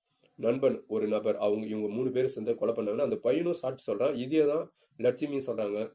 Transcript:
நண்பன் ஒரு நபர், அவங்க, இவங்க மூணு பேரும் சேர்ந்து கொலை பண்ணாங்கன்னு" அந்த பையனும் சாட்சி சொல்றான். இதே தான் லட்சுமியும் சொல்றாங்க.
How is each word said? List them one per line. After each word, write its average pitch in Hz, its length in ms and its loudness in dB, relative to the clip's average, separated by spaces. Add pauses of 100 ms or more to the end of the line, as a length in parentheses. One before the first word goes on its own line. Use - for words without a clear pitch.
(360)
நண்பன் 127 520 2
ஒரு 107 200 -2
நபர், 107 300 0
அவங்க, 107 280 2
இவங்க 107 220 -4
மூணு 123 220 -2
பேரும் 127 200 0
சேர்ந்து 113 260 -2
கொலை 113 180 0
பண்ணாங்கன்னு" 113 280 -2
அந்த 120 140 0
பையனும் 160 380 2
சாட்சி 131 380 -6
சொல்றான். 127 240 0
இதே 139 300 2
தான் 156 260 0 (260)
லட்சுமியும் 135 480 0
சொல்றாங்க. 107 500 -2